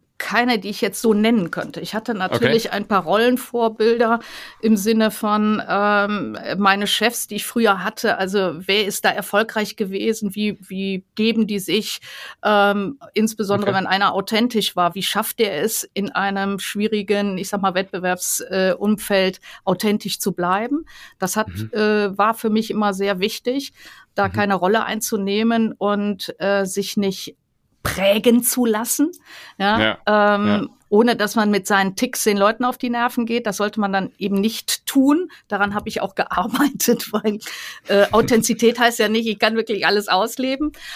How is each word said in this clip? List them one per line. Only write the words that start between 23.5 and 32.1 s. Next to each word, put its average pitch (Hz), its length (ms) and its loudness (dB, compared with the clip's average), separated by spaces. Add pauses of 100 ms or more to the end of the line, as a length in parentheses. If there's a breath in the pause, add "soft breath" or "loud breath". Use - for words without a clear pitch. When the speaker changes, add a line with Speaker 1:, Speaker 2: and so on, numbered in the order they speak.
Speaker 1:
da 202 140 0
Speaker 2:
Mhm. 180 40 -8
Speaker 1:
keine 202 220 0
Rolle 185 300 2
einzunehmen 220 880 0
und, 202 640 -2
äh, 196 280 0
sich 196 300 -4
nicht 196 400 -4 (500)
prägen 214 560 4
zu 247 220 0
lassen, 240 480 0 (460 loud breath)
ja, 214 480 2
Speaker 2:
Ja, 208 300 4
Speaker 1:
ähm, 208 100 2
Speaker 2:
ja. 208 200 2 (220)
Speaker 1:
ohne 226 280 4
dass 208 200 -2
man 214 140 4
mit 202 160 0
seinen 190 300 2
Ticks - 280 -2